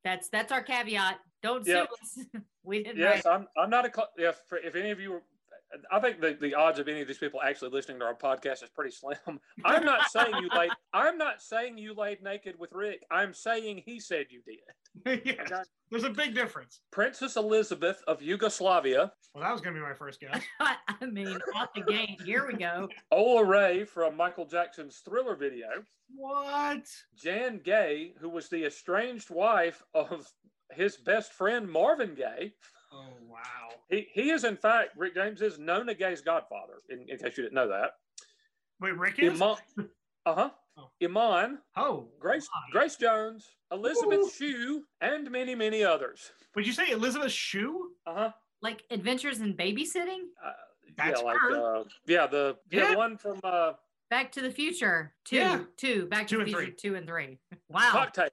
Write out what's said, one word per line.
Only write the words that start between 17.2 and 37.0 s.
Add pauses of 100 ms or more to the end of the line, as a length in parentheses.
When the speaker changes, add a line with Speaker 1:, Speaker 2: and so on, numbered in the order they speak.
Speaker 2:
Elizabeth
of
Yugoslavia. (220)
Speaker 3:
Well,
that
was
gonna
be
my
first
guess. (100)
Speaker 1:
<laughs>
I
mean, (180)
out
the
gate.
Here
we
go. (120)
Speaker 2:
<laughs>
Ola
Ray
from
Michael
Jackson's
Thriller
video. (480)
Speaker 3:
What? (300)
Speaker 2:
Jan
Gay,
who
was
the
estranged
wife (120)
of (460)
his
best
friend
Marvin
Gaye. (400)
Speaker 3:
Oh, (200)
wow. (500)
Speaker 2:
He,
he
is,
in
fact,
Rick
James
is
Nona
Gay's
godfather, (140)
in,